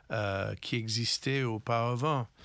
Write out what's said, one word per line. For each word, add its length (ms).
euh, 500
qui 140
existait 640
auparavant. 840